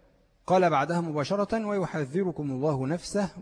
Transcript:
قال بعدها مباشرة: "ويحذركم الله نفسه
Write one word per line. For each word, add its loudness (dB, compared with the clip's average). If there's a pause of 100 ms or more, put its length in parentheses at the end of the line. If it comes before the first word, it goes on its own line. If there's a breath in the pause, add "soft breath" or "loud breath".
(480 loud breath)
قال 6
بعدها 2
مباشرة: 0
"ويحذركم -2
الله 0
نفسه -2 (120)